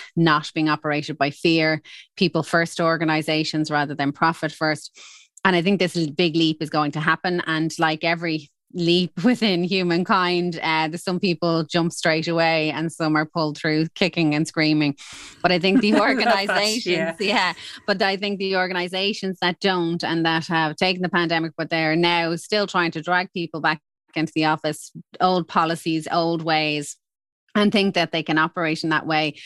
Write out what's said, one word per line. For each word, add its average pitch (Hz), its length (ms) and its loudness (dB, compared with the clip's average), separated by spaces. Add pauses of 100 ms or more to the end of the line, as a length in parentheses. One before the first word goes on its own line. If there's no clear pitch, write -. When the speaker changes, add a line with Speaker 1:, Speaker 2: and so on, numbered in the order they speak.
(160)
Speaker 1:
not 156 380 4
being 156 140 0
operated 147 500 -2
by 139 120 0
fear, 160 520 2 (340)
people 165 260 0
first 170 380 0
organizations 156 920 0
rather 147 240 -2
than 143 180 -2
profit 156 400 -2
first. - 460 -4 (460)
And 190 120 4
I 170 60 2
think 196 160 2
this 180 180 -2
l-, 165 100 0
big 151 300 0
leap 160 260 0
is 147 80 -6
going 151 220 -2
to 151 80 -6
happen. 170 460 -2
And 160 320 -2
like 160 260 0
every 165 460 -2 (220)
leap 175 460 2
<laughs> 165 60 -2
within 214 400 2
humankind, 175 1000 0
uh, 160 240 0
there's 165 160 -8
some 180 160 -4
people 165 460 0
jump 165 280 0
straight 160 360 0
away 165 420 2
and 151 220 -4
some 156 240 0
are 151 100 2
pulled 156 320 -4
through 156 380 0
kicking 165 400 2
and 156 100 2
screaming. 151 480 2 (480)
But 175 80 2
I 180 80 4
think 190 220 4
the 208 120 4
Speaker 2:
<laughs> - 20 4
Love 220 240 4
that, 208 300 2
Speaker 1:
organizations, 208 380 0
Speaker 2:
yeah. 165 320 0
Speaker 1:
yeah, 190 340 2 (340)
but 190 140 0
I 196 160 2
think 202 220 -4
the 190 180 -2
organizations 185 880 -2
that 180 160 0
don't 175 460 0
and 165 200 0
that 160 220 0
have 160 300 0
taken 185 260 0
the 175 60 -2
pandemic, 165 500 0
but 156 100 -6
they're 160 280 0
now 170 400 2
still 202 320 -2
trying 170 240 0
to 156 100 -8
drag 180 300 -2
people 170 280 -6
back 156 200 0 (360)
into 156 180 -2
the 156 100 0
office, 156 460 -2 (300)
old 180 260 2
policies, 160 640 -2
old 165 320 0
ways, 151 540 -2 (580)
and 208 160 4
think 196 240 2
that 170 160 0
they 160 140 -4
can 156 140 0
operate 160 440 0
in 160 80 -2
that 151 160 0
way 156 400 0